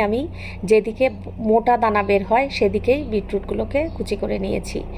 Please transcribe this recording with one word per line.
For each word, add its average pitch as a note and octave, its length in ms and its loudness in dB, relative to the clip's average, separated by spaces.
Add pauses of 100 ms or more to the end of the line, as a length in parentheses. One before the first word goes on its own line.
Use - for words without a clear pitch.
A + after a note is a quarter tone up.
আমি, G#3+ 200 2 (440)
যেদিকে A3 420 4 (320)
মোটা A3+ 380 4
দানা G#3+ 260 2
বের G3 220 2
হয় A#3+ 260 2
সেদিকেই G#3 540 2
বিটরুটগুলোকে G#3+ 760 -2 (140)
কুচি G#3+ 220 -4
করে G#3 220 -2
নিয়েছি। G3 400 -4 (200)